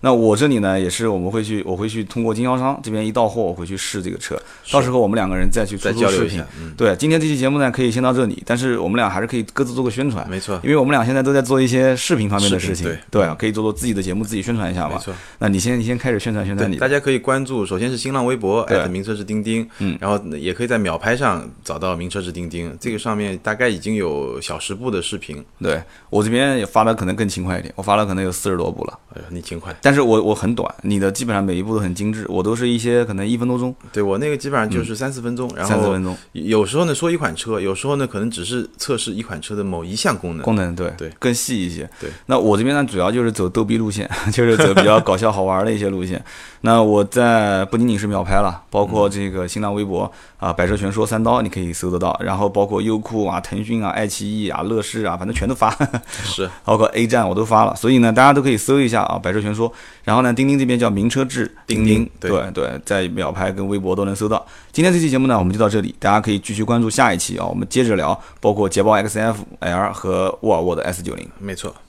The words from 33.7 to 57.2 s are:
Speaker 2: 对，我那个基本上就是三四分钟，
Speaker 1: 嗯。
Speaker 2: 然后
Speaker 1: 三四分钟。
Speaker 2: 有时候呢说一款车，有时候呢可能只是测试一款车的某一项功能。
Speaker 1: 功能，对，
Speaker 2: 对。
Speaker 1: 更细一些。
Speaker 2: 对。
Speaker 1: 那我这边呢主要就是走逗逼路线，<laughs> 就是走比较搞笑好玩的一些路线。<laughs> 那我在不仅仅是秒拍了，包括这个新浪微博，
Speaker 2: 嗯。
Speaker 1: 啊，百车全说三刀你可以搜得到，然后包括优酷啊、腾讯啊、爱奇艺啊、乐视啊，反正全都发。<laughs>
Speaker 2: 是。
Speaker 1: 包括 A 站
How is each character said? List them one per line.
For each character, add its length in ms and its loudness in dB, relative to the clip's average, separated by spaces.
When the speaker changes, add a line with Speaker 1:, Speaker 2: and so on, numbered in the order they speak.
Speaker 2:
对， 100 0
我 160 0
那 100 -2
个 80 -2
基 140 -8
本 80 0
上 100 0
就 140 0
是 140 -6
三 160 -6
四 100 -10
分 140 -4
钟， 140 -4
Speaker 1:
嗯。 80 -12
Speaker 2:
然 60 -4
后 60 -2
Speaker 1:
三 100 4
四 120 2
分 100 -2
钟。 140 -4
Speaker 2:
有 340 2
时 100 -4
候 80 2
呢 80 0
说 160 -2
一 80 0
款 200 -2
车， 240 -4
有 120 -2
时 140 -6
候 80 0
呢 100 0
可 140 -6
能 100 -2
只 160 -6
是 320 -4
测 220 -2
试 140 -6
一 100 -6
款 180 -10
车 140 -10
的 80 -4
某 220 -4
一 100 -8
项 240 -2
功 180 -6
能。 60 -8
Speaker 1:
功 140 2
能， 180 -2
对， 240 -4
Speaker 2:
对。 100 -10
Speaker 1:
更 120 0
细 320 -2
一 60 -4
些。 180 -10
Speaker 2:
对。 100 -8
Speaker 1:
那 100 2
我 200 4
这 80 2
边 100 2
呢 160 2
主 80 -4
要 140 2
就 100 0
是 80 2
走 180 -2
逗 160 0
逼 140 0
路 100 0
线， 300 -6
<laughs> 160 -2
就 100 4
是 120 6
走 180 6
比 80 6
较 160 8
搞 180 4
笑 140 2
好 140 0
玩 200 2
的 80 0
一 60 0
些 100 0
路 160 -2
线。 160 -4
<laughs> 240 -20
那 200 6
我 220 6
在 600 4
不 100 -4
仅 100 4
仅 100 2
是 100 -4
秒 180 0
拍 160 4
了， 300 -2
包 140 2
括 220 2
这 240 -2
个 160 -4
新 160 -6
浪 100 -2
微 120 -2
博， 200 -2
Speaker 2:
嗯。 60 -6
Speaker 1:
啊， 80 0
百 140 2
车 100 0
全 160 -2
说 140 0
三 160 0
刀 180 4
你 80 -2
可 100 -6
以 140 -4
搜 180 -4
得 80 0
到， 240 0
然 140 -2
后 100 0
包 200 2
括 140 -2
优 180 0
酷 280 -2
啊、 140 -2
腾 240 -6
讯 180 -2
啊、 80 -2
爱 160 -2
奇 240 -6
艺 200 -4
啊、 120 -4
乐 200 0
视 220 -6
啊， 120 -2
反 100 -6
正 80 -4
全 140 0
都 60 -2
发。 160 2
<laughs> 220 -14
Speaker 2:
是。 260 -4
Speaker 1:
包 120 4
括 120 6
A 180 2
站 200 2